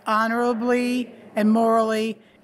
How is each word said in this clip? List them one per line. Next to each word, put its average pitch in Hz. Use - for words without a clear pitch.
honorably 240
and 214
morally, 220